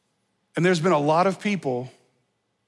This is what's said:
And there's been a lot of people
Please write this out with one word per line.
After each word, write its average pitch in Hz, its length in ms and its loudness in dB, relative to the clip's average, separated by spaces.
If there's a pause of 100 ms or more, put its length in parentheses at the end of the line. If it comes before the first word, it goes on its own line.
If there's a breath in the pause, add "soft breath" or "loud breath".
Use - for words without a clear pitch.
(560)
And 165 100 0
there's 180 140 2
been 170 140 0
a 151 60 4
lot 156 280 2
of 190 120 -4
people 131 520 -6 (760)